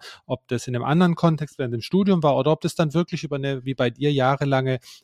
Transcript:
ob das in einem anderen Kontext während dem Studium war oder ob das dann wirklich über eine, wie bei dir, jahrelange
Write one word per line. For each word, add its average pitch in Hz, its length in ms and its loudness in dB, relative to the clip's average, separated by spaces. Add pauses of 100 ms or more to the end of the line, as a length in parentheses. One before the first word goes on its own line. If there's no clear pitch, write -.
(260)
ob - 220 -6
das 120 200 -4
in 123 80 -4
einem 120 80 -4
anderen 170 320 2
Kontext 156 420 0
während 127 160 -4
dem 113 80 -4
Studium 190 400 2
war 143 140 4
oder 131 160 2
ob 160 80 -2
das 170 160 -4
dann 156 180 0
wirklich 170 300 -4
über 143 120 -6
eine, 135 280 -4
wie 131 100 -4
bei 123 160 0
dir, 143 220 0
jahrelange 131 640 2 (260)